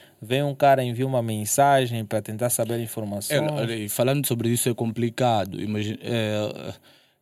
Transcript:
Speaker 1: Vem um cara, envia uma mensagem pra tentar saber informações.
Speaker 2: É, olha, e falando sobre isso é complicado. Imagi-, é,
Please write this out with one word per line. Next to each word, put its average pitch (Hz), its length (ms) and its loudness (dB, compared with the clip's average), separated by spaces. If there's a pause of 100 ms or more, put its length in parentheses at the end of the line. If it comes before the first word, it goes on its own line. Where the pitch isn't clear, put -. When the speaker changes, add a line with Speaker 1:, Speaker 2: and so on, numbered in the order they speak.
(200)
Speaker 1:
Vem 127 220 0
um 143 120 -2
cara, 135 300 6
envia 120 220 -2
uma 127 160 0
mensagem 117 840 2
pra 107 160 -2
tentar 110 300 -2
saber 117 300 -2
informações. 110 600 -4
Speaker 2:
É, 151 100 0
olha, 117 240 -2
e 107 140 -6
falando 131 380 2
sobre 117 240 0
isso 120 180 0
é 117 60 2
complicado. 113 840 0
Imagi-, 107 440 -4
é, 107 720 -4 (480)